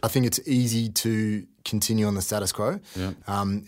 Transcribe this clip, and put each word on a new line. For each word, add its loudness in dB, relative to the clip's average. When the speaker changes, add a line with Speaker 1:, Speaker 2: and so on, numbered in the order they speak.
Speaker 1:
I 0
think 2
it's 0
easy 2
to 0
continue 2
on 0
the -2
status -2
quo. -2
Speaker 2:
Yeah. -4
Speaker 1:
Um, -2